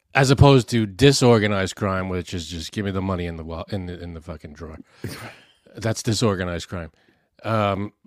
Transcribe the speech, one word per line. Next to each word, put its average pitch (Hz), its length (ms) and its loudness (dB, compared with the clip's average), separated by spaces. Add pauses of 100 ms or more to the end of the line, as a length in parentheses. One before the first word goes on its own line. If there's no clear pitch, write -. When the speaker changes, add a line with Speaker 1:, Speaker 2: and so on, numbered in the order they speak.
(140)
Speaker 1:
As 135 180 4
opposed 135 400 8
to 113 140 2
disorganized 107 920 4
crime, 95 320 -4
which 90 240 -6
is 82 160 -8
just 82 240 -10
give 107 100 -6
me 98 80 -4
the 95 100 -4
money 92 240 -4
in 85 120 -8
the 80 80 -12
wa-, 82 240 -10
in 95 160 -8
the, 87 160 -12
in 87 120 -14
the 82 60 -16
fucking 80 320 -16
drawer. 80 260 -16 (500)
Speaker 2:
<laughs> - 500 -20
Speaker 1:
That's 113 260 -6
disorganized 95 640 -2
crime. 82 240 -12 (540)
Um, 104 480 -2 (140)